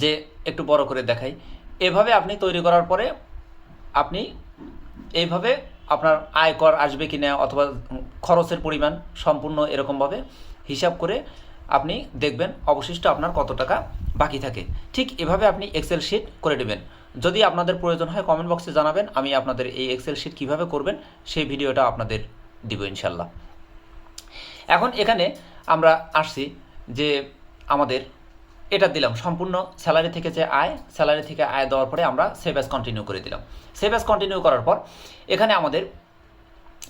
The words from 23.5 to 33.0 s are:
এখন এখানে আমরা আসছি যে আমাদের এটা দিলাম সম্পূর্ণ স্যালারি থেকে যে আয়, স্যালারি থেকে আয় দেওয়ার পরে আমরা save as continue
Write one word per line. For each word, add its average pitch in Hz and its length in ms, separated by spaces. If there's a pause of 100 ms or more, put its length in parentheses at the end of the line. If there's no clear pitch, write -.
এখন 214 140 (120)
এখানে 202 240 (480)
আমরা 160 180 (300)
আসছি 156 220 (540)
যে 147 120 (640)
আমাদের 127 260 (760)
এটা 185 200
দিলাম 131 180 (100)
সম্পূর্ণ 175 320 (280)
স্যালারি 165 340
থেকে 165 200
যে 160 60 (180)
আয়, 180 120 (220)
স্যালারি 151 340
থেকে 156 140 (120)
আয় 135 160
দেওয়ার 135 200
পরে - 100 (100)
আমরা 139 140 (160)
save 143 200
as 123 120
continue 113 360